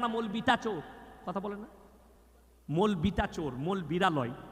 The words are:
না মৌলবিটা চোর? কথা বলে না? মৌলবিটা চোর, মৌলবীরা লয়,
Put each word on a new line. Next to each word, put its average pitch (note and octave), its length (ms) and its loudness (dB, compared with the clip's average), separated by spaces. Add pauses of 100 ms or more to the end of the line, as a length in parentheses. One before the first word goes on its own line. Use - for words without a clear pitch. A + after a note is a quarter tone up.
না A#3+ 60 2
মৌলবিটা A3+ 460 2 (100)
চোর? F#3+ 180 -2 (440)
কথা F3+ 140 -4
বলে G3+ 160 -6
না? G#3 120 -12 (1000)
মৌলবিটা G3 580 2
চোর, D3+ 260 -2 (140)
মৌলবীরা F3+ 440 2
লয়, C3 220 0 (200)